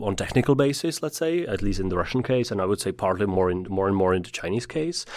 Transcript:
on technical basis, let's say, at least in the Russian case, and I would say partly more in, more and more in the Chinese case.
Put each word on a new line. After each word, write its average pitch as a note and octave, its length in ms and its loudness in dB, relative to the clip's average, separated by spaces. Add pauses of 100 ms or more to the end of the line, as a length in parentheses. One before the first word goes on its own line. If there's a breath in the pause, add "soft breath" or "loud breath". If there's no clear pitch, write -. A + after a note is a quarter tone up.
on G2 140 -2
technical B2+ 400 2
basis, C#3+ 440 0
let's D3+ 160 -6
say, E3 300 0
at G2+ 160 -2
least G2 160 0
in F#2+ 120 -2
the F2+ 60 0
Russian A#2 280 0
case, B2+ 260 0
and G2+ 100 -2
I F#2 40 2
would G2 160 0
say G2 100 -2
partly F#2 360 0
more F#2 260 2
in, F#2 180 -4
more F#2+ 160 0
and G2 100 2
more F#2 200 4
in F2+ 80 0
the - 60 -14
Chinese G#2 360 -4
case. D#3+ 400 -4 (100)